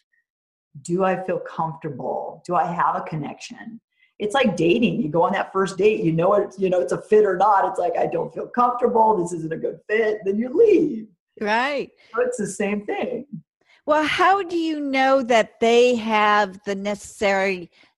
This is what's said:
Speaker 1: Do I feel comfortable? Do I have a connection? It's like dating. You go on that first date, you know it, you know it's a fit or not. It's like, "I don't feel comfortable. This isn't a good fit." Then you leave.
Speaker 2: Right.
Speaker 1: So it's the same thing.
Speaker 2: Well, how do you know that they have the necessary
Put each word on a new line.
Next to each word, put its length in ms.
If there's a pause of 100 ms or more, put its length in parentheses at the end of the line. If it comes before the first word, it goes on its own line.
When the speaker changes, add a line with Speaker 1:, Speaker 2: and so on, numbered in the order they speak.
(840)
Speaker 1:
Do 200
I 200
feel 160
comfortable? 1040
Do 100
I 100
have 300
a 60
connection? 800 (380)
It's 140
like 220
dating. 460
You 80
go 140
on 100
that 180
first 260
date, 240
you 120
know 220
it, 220
you 120
know 100
it's 140
a 80
fit 240
or 100
not. 300
It's 120
like, 200
"I 100
don't 260
feel 140
comfortable. 720
This 160
isn't 180
a 60
good 220 (100)
fit." 340
Then 160
you 100
leave. 580 (340)
Speaker 2:
Right. 500 (240)
Speaker 1:
So 60
it's 160
the 100
same 380
thing. 400 (600)
Speaker 2:
Well, 180
how 400
do 140
you 220
know 440
that 360
they 360
have 680
the 120
necessary 960 (280)